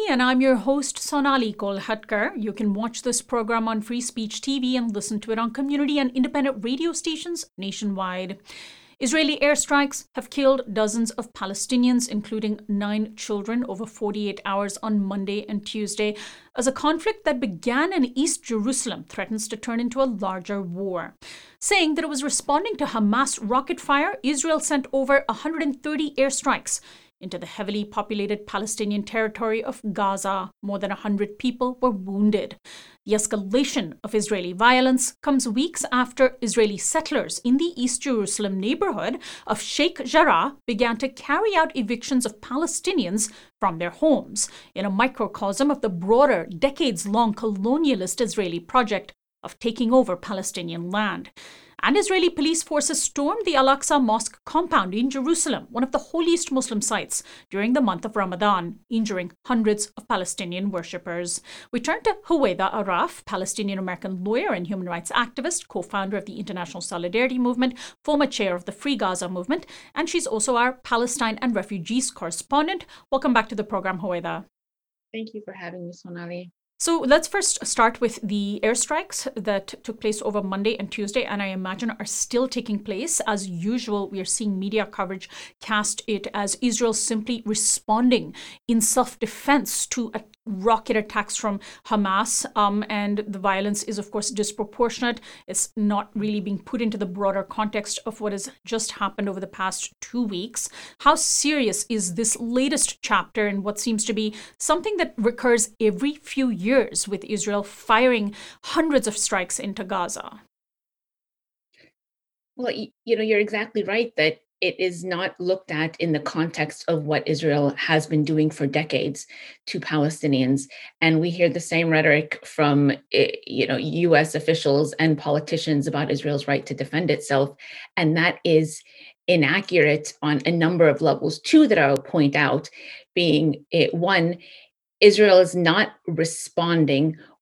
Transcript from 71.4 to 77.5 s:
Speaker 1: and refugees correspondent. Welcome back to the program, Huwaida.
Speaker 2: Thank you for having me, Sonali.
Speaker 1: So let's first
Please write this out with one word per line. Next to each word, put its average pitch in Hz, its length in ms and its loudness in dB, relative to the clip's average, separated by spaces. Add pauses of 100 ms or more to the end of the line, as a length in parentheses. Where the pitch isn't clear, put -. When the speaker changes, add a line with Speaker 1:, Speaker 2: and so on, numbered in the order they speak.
Speaker 1:
and 247 120 0
refugees 202 560 -2
correspondent. 302 760 -2 (260)
Welcome 269 220 2
back 220 160 2
to 226 40 -8
the 208 100 -4
program, 185 360 -4
Huwaida. 170 460 -6 (640)
Speaker 2:
Thank 226 220 -10
you 214 100 -12
for 196 80 -14
having 175 340 -12
me, 175 60 -12
Sonali. 175 600 -12 (260)
Speaker 1:
So 330 220 0
let's 285 260 4
first - 400 -4